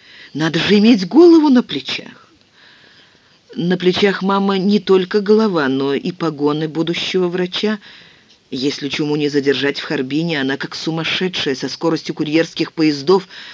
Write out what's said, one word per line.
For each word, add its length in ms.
надо 240
же 220
иметь 280
голову 420
на 120
плечах». 680
«На 220
плечах, 460
мама, 340
не 220
только 420
голова, 460
но 260
и 180
погоны 560
будущего 600
врача. 500
Если 400
чуму 260
не 140
задержать 500
в 40
Харбине, 580
она, 160
как 160
сумасшедшая, 800
со 160
скоростью 460
курьерских 580
поездов 540